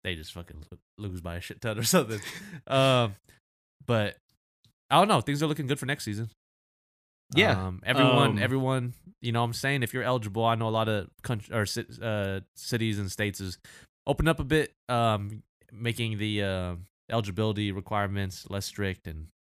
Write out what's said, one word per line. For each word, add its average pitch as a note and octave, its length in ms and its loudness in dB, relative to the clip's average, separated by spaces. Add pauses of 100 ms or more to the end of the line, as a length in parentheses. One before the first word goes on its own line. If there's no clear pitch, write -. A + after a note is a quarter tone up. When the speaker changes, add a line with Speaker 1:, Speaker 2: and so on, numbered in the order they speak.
Speaker 1:
they F#2 100 -4
just D#2 180 -12
fucking D#2+ 380 -14
lo-, F2 80 -18 (200)
lose F#2+ 220 -8
by E2+ 160 -8
a F2+ 40 -8
shit - 200 -14
ton A2 180 -4
or A2+ 40 -2
<laughs> - 0 -
something. A2 380 2 (480)
Um, B2+ 480 4 (720)
but A2 300 2 (760)
I C#3+ 80 6
don't G3+ 100 6
know. E3 120 4
Things C#3+ 220 -2
are D#3+ 60 2
looking D3+ 180 -2
good C3 140 -2
for C3 60 -6
next C#3+ 180 -4
season. G#2+ 260 -4 (1040)
Speaker 2:
Yeah. D#3 320 6
Speaker 1:
Um, F#2 180 -6
everyone, B2 480 6
Speaker 2:
Um, G#2 60 0
Speaker 1:
everyone, C3 560 0 (280)
you A#2+ 100 -2
know A#2 80 2
what A#2+ 60 2
I'm A#2 80 -4
saying? C#3 280 0
If A2 100 -2
you're B2+ 120 -4
eligible, A2+ 400 0
I A2+ 100 6
know A2+ 140 0
a - 20 0
lot A2 180 2
of G#2 200 0 (140)
country, A2 300 -4
or G#2+ 140 2
ci-, - 200 -6 (140)
uh, G2+ 400 -2 (140)
cities A2 460 -2
and F#2+ 100 -4
states G#2 300 -4
is F#2 180 -8 (480)
open D3 220 2
up E3 100 2
a D3 60 -4
bit, D3 280 0 (160)
um, G#2+ 540 0 (300)
making A2+ 460 -4
the, G#2 240 0
uh, F#2 340 -2 (340)
eligibility G#2 640 0
requirements G2 800 -4
less G2 160 -4
strict F#2+ 420 -4
and D#2 180 -10 (160)